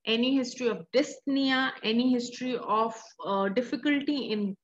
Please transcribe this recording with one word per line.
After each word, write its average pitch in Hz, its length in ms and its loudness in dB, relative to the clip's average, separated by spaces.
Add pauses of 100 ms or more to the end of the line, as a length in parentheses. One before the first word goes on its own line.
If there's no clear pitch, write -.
any 240 300 2
history 247 340 0
of 180 240 -2
dyspnea, 269 800 2 (140)
any 240 280 2
history 247 460 -2
of, 220 360 0 (300)
uh, 196 260 0
difficulty 277 840 0
in 202 320 -2